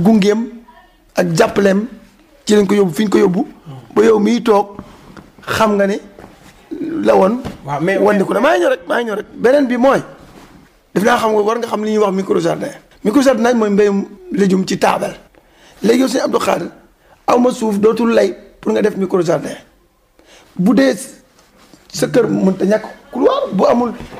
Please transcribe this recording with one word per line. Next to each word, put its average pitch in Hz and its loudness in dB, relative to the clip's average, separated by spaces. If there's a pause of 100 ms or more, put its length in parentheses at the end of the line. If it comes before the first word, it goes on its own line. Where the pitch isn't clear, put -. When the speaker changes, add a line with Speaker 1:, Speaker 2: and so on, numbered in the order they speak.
Speaker 1:
gungeem 214 2 (680)
ak 185 0
jàppaleem, 202 2 (600)
ci 214 2
lañ 208 4
ko 202 0
yóbbu 196 2
fi 214 -2
ñu 202 -2
ko 190 2
yóbbu. 202 2 (480)
Ba 208 4
yow 220 4
miy 220 0
toog, 208 0 (680)
xam 214 0
nga 202 2
ne 202 -4 (1040)
la - 2
woon. 196 2 (260)
Speaker 2:
Waaw, 143 -6
mais 190 0
Speaker 1:
Wan 196 2
ko 160 -4
ne - -2
maa 302 2
ngi 349 0
ñëw 302 2
rek, - -4
maa - -2
ngi 233 -6
ñëw 196 -6
rek. 202 -8 (100)
Beneen 262 2
bi 247 -2
mooy, 240 2 (920)
def 180 0
naa 240 2
xam 220 0
nga 214 2
war 220 -2
nga 233 -6
xam 214 -4
li 214 -2
ñuy 214 0
wax 196 0
micro 190 -2
jardin. 165 -4 (320)
Micro 214 2
jardinage 240 2
mooy 214 0
mbéyum 202 2 (260)
légume 185 0
ci - -4
taabal. - -2 (680)
Léegi 233 2
yow, 262 2
sëñ 247 -4
Abdou - -2
Khadre, - -4 (580)
aw 240 2
ma 247 2
suuf 220 -4
dootul 226 2
lay 202 0 (260)
pour 220 -4
nga 220 0
def 202 0
micro 190 -2
jardin. 160 -4 (1000)
Bu 190 2
dee 262 2 (1000)
sa - -4
kër 220 2
mënta 196 0
ñàkk 208 0 (260)
couloir, - 0
bu 180 0
amul 240 0 (260)